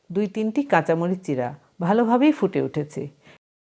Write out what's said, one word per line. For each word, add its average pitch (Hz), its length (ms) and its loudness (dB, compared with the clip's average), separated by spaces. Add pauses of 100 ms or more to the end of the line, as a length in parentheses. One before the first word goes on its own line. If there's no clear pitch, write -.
(100)
দুই 202 180 -2
তিনটি 220 360 -4
কাঁচামরিচ 170 600 2
চিরা, 127 240 -2 (320)
ভালোভাবেই 233 520 4
ফুটে 185 300 0
উঠেছে। 147 400 -6 (760)